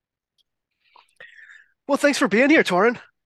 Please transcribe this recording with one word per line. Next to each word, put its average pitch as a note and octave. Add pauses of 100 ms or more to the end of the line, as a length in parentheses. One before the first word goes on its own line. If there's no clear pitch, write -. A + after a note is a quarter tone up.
(1900)
Well, C#4
thanks C#4+
for C4+
being A#3+
here, D4+
Torin. G3 (280)